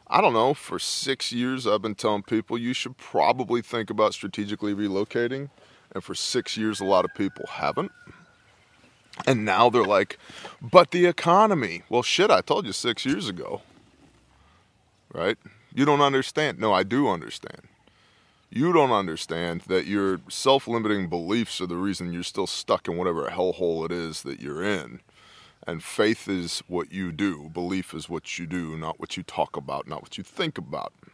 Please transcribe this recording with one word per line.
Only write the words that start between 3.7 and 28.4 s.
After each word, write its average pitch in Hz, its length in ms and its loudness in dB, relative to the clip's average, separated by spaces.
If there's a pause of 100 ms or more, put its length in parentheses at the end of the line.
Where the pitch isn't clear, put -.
about 104 240 2
strategically 104 600 -6
relocating, 117 760 -2 (440)
and 95 120 -8
for 95 100 -8
six - 440 -2
years 107 200 0
a 101 60 -6
lot 92 220 6
of - 80 -6
people - 380 -4
haven't. 78 400 -4 (1300)
And 110 200 2
now 110 240 6
they're 113 120 4
like, 101 360 2 (420)
"But 165 300 8
the 175 160 4
economy." 170 840 4
Well, 120 140 2
shit, - 280 4
I - 120 8
told 151 240 0
you 98 60 -6
six 120 340 -4
years 156 220 -2
ago, - 340 -8 (1500)
right? 85 280 -2 (340)
You 139 140 2
don't 143 160 6
understand. 135 560 2
No, 104 160 2
I 92 80 4
do 120 260 0
understand. - 600 -6 (840)
You 160 220 2
don't 143 200 6
understand 85 720 -2
that 90 240 0
your 95 420 0
self-limiting 113 800 0
beliefs 90 520 -2
are 92 60 -4
the 87 100 -4
reason 90 360 -4
you're 87 100 -6
still 92 240 -4
stuck - 400 -2
in 85 100 -4
whatever 87 320 -2
hellhole 87 560 -2
it 82 60 -4
is 85 320 -6
that 67 160 -10
you're 71 240 -8
in. 76 380 -4 (680)
And 82 160 -8
faith - 460 0
is 90 400 -4
what 85 240 -6
you 92 180 -6
do. 78 420 -4
Belief 90 420 -6
is 80 140 -10
what 82 300 -10
you 85 80 -8